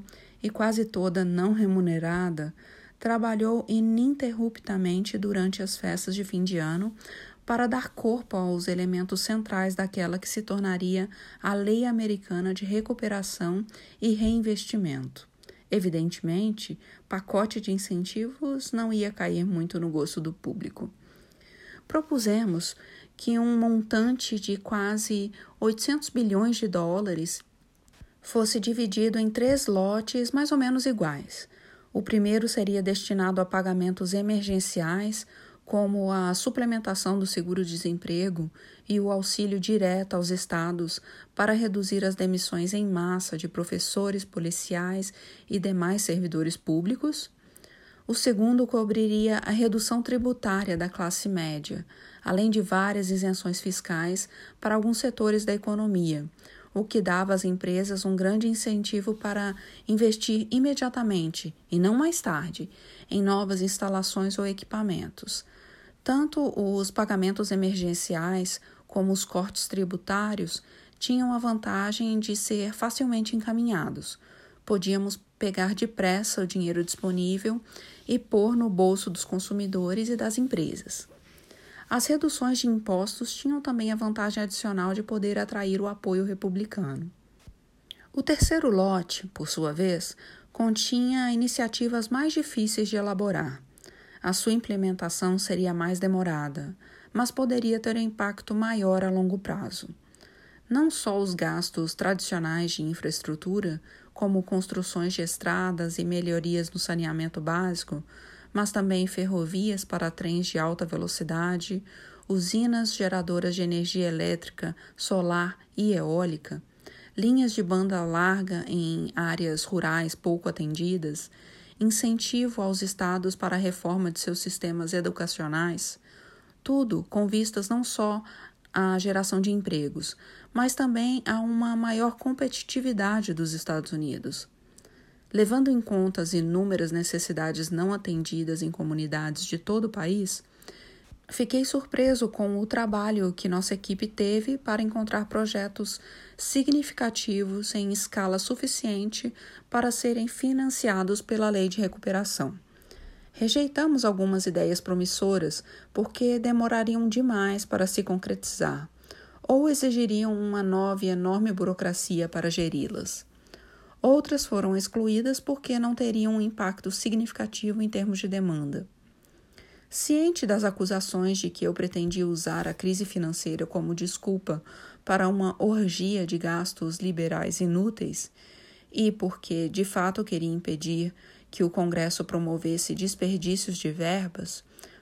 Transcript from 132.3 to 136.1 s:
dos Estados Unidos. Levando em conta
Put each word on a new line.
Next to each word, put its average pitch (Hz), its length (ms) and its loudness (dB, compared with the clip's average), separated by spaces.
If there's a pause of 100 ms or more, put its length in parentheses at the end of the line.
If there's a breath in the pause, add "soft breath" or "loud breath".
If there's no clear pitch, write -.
dos 160 180 -2
Estados 160 380 -4
Unidos. 147 580 -6 (840 soft breath)
Levando 226 360 6
em 247 120 4
conta 190 420 2